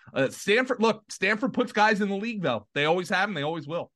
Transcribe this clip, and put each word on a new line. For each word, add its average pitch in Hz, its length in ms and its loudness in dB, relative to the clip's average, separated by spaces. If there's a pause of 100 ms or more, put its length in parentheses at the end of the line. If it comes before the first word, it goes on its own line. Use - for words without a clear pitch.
(140)
uh, 131 160 0
Stanford, 240 520 0
look, 220 280 2
Stanford 208 420 -2
puts 233 220 -2
guys 214 260 4
in 208 80 0
the 196 80 -2
league, 214 260 -6
though. 123 320 -2
They 147 120 2
always 170 240 2
have, 196 180 2
and 202 80 -6
they 143 80 -4
always 156 240 -6
will. 151 280 -6